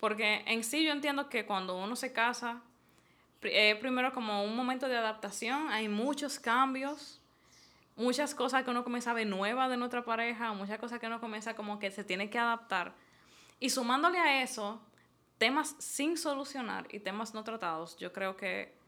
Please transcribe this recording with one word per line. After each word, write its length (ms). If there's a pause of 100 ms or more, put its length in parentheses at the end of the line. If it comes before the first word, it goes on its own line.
Porque 460
en 180
sí 200
yo 80
entiendo 360
que 180
cuando 300
uno 200
se 160
casa, 480 (800)
pri-, 140
eh, 260
primero 320
como 320
un 100
momento 340
de 80
adaptación, 760
hay 180
muchos 500
cambios, 840 (760)
muchas 380
cosas 300
que 60
uno 140
comienza 280
a 20
ver 120
nuevas 440
de 60
nuestra 280
pareja, 480
muchas 260
cosas 220
que 60
uno 140
comienza 360
como 220
que 120
se 140
tiene 240
que 100
adaptar. 560 (640)
Y 120
sumándole 480
a 240
eso, 380 (580)
temas 400
sin 400
solucionar 720
y 100
temas 320
no 100
tratados, 540
yo 160
creo 240
que 380 (140)